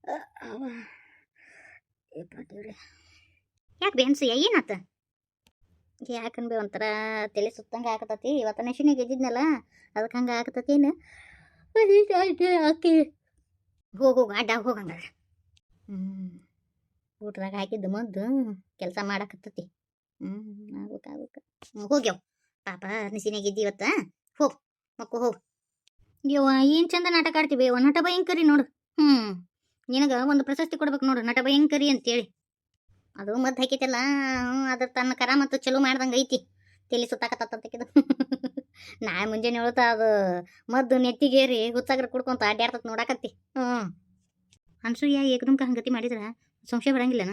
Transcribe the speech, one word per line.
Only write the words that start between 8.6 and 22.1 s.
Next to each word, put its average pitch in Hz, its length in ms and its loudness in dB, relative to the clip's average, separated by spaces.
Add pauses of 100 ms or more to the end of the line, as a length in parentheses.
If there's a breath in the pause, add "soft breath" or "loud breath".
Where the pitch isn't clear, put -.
ನಶಿನಾಗ 262 360 2
ಎದ್ದಿದ್ನಲ್ಲ, 247 380 -2 (580 soft breath)
ಅದಕ್ಕೆ 226 220 -4
ಹಂಗ 247 120 0
ಆಗತತಿ 247 420 -4
ಏನು? 285 320 4 (3000 soft breath)
ಹೋಗ್, 262 200 4
ಹೋಗ್, 208 200 2
ಅಡ್ಡ 226 140 0
ಹೋಗ್ 226 280 -2
ಹಂಗಾದ್ರೆ. 170 380 -14 (680)
ಹ್ಮ್, 190 520 -10 (840)
ಊಟದಾಗ 196 320 -10
ಹಾಕಿದ್ದು 196 340 -6
ಮದ್ದು 220 680 -4 (260)
ಕೆಲ್ಸ 180 220 -8
ಮಾಡಾಕತ್ತತಿ. 202 720 -8 (480)
ಹ್ಮ್, 208 600 -14
ಆಗ್ಬೇಕ್, - 260 -16
ಆಗ್ಬೇಕ್. - 580 -20
ಹ್ಮ್, 208 220 -14
ಹೋಗ್ಯವ್. 226 300 0 (480)